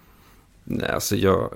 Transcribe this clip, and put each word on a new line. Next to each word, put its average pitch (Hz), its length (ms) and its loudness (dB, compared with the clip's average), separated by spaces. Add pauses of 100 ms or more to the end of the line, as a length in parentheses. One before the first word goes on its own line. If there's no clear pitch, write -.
(640)
Nej, - 260 -4
alltså, - 260 -2
jag, 95 400 2